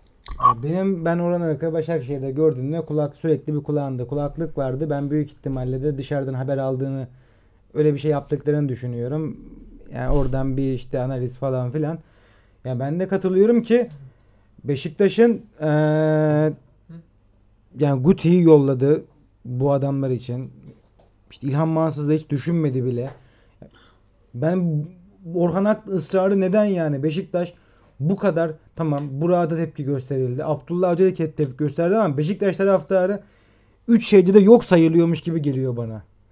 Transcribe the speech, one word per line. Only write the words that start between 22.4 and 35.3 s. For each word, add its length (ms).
bile. 260
Ben 520
Orhan 300
Ak 220
ısrarı 520
neden 260
yani? 380
Beşiktaş 500
bu 160
kadar, 360
tamam, 240
Burak'a 380
da 80
tepki 260
gösterildi. 640
Abdullah 440
Avcı'ya 220
da 40
tepki 420
gösterdi 380
ama 220
Beşiktaş 400
taraftarı 640
üç 200
şeyde 260
de 60
yok 240
sayılıyormuş 580
gibi 200